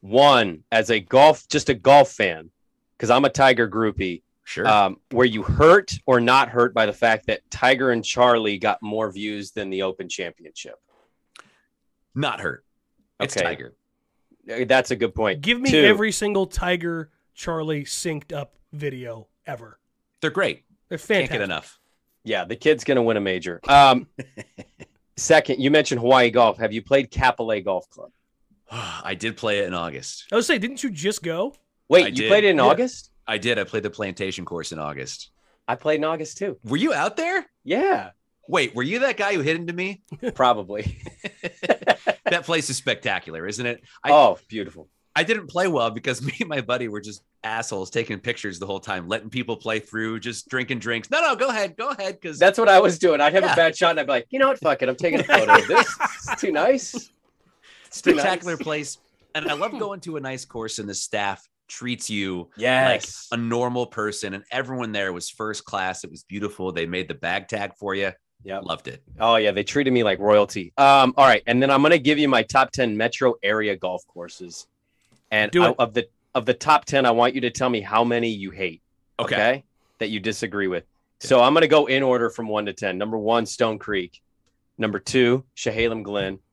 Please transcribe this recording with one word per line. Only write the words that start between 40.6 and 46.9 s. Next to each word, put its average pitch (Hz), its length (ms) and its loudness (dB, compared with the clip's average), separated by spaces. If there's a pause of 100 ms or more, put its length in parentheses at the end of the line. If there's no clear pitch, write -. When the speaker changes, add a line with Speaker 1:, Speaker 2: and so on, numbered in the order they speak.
Speaker 2:
<laughs> - 60 -16 (1200)
That 170 140 -2
place 165 240 -2
is 131 80 -6
spectacular, 90 720 -6
isn't 107 180 -8
it? 120 180 -6 (220)
I, 143 80 2
Speaker 1:
Oh, 131 260 6 (100)
beautiful. 95 420 -14 (260)
Speaker 2:
I 160 80 0
didn't 208 220 -4
play 175 200 -2
well 135 240 0
because 117 320 -8
<laughs> - 0 -
me 139 180 -8
and 185 100 -6
my 143 100 -4
buddy 123 260 -4
were 104 140 -10